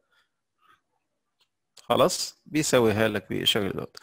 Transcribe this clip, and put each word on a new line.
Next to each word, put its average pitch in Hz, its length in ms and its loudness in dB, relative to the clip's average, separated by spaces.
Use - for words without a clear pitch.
خلاص - 640 0
بيسويها 113 640 2
لك 104 220 -6
بالشكل 101 400 -2
دوت. - 340 -10